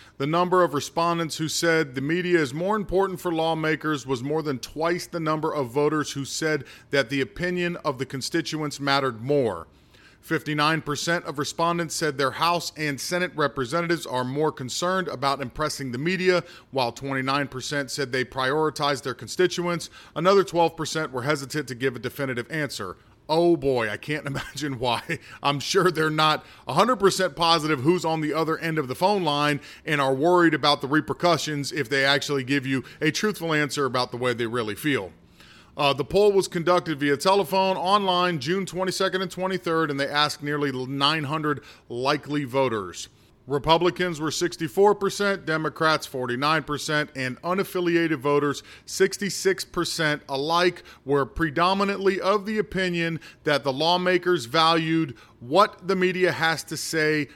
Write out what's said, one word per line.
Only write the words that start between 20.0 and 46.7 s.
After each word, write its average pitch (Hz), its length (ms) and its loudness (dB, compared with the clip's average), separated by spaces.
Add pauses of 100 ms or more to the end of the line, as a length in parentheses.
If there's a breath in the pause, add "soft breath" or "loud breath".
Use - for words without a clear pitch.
Another 185 300 4
twelve 165 320 0
percent 156 360 -4
were 127 100 -4
hesitant 139 460 -2
to 131 60 -8
give 127 220 -2
a - 20 -10
definitive 120 520 -6
answer. 135 460 -6 (340 soft breath)
Oh 170 280 4
boy, 127 320 0
I 104 80 -4
can't 151 280 -8
<laughs> - 0 -
imagine 135 520 -6
why. 120 400 -2 (240 loud breath)
I'm 143 180 0
sure 185 300 2
they're 156 180 0
not 156 380 2 (200 loud breath)
a 127 60 -4
hundred 214 240 4
percent 185 400 2
positive 156 440 4
who's 165 220 2
on 160 200 -2
the 151 100 -2
other 156 240 0
end 160 220 -4
of 139 100 -2
the 127 60 -4
phone 190 280 2
line 147 380 2 (240 loud breath)
and 151 160 0
are 135 140 4
worried 165 400 6
about 147 260 4
the 143 60 -6
repercussions 147 840 0
if 156 200 -4
they 135 160 2
actually 139 360 0
give 131 240 -2
you 135 180 -2 (180 loud breath)
a 156 80 2
truthful 165 420 -2
answer 147 320 0
about 123 280 0
the 127 40 -6
way 123 160 0
they 117 140 -2
really 110 280 -2
feel. 107 380 -2 (640 loud breath)
Uh, 143 160 4
the 135 140 -2
poll 202 260 4
was 190 160 2
conducted 165 500 0
via 143 200 2
telephone, 190 580 2
online, 180 640 2
June 180 240 -2
twenty-second 185 560 -2
and 190 100 -4
twenty-third, 175 600 -2
and 139 100 -2
they 139 80 -2
asked 147 340 0
nearly 147 300 -2 (140)
nine 143 380 0
hundred 147 380 -2 (280 loud breath)
likely 139 540 -2
voters. 113 640 -2 (380 soft breath)
Republicans 165 760 2
were 156 100 -2
sixty-four 175 640 2
percent, 196 500 -2
Democrats 156 580 0
forty-nine 135 600 0
percent, 147 520 -2